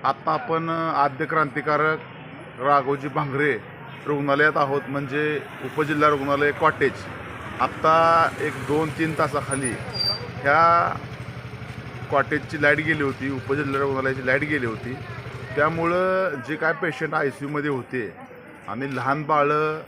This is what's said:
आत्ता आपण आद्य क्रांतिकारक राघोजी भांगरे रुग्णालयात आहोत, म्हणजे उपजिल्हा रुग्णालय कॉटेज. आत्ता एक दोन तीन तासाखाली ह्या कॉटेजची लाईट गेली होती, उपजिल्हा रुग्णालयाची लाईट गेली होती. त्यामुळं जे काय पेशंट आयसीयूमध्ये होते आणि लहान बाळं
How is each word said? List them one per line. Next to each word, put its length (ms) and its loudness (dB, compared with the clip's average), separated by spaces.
आत्ता 280 0
आपण 360 -2
आद्य 280 2
क्रांतिकारक 720 2
राघोजी 480 2
भांगरे 500 0
रुग्णालयात 500 4
आहोत, 320 2
म्हणजे 520 -2
उपजिल्हा 440 4
रुग्णालय 420 4
कॉटेज. 420 2
आत्ता 680 4
एक 120 -2
दोन 360 0
तीन 300 -2
तासाखाली 540 0
ह्या 600 4
कॉटेजची 520 0
लाईट 140 6
गेली 260 0
होती, 280 -2
उपजिल्हा 500 -2
रुग्णालयाची 460 0
लाईट 140 4
गेली 260 -2
होती. 280 -6
त्यामुळं 760 2
जे 80 -4
काय 160 0
पेशंट 420 -4
आयसीयूमध्ये 560 -2
होते 460 -4
आणि 280 -6
लहान 260 0
बाळं 640 2